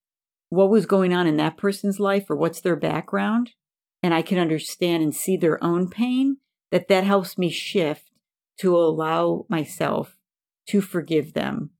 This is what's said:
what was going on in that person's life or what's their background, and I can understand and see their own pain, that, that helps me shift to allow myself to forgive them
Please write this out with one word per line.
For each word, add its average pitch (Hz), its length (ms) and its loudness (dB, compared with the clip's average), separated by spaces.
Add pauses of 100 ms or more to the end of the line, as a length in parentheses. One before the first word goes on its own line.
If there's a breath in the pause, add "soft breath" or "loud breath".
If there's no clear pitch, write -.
(480)
what 190 220 4
was 214 160 4
going 185 280 2
on 175 140 2
in 151 80 2
that 156 200 0
person's 196 440 -4
life 196 280 0
or 160 60 -2
what's 160 260 -2
their 175 140 0
background, 196 800 -2 (500)
and 175 100 2
I 165 100 2
can 180 160 0
understand 165 680 0
and 147 100 0
see 190 220 -2
their 156 260 0
own 175 260 0
pain, 254 500 0 (340)
that, 175 160 -2
that 190 160 2
helps 196 340 0
me 180 100 0
shift 160 600 -4 (480)
to 180 180 2
allow 165 720 0
myself - 680 -4 (480)
to 202 140 2
forgive 156 520 -2
them - 480 -6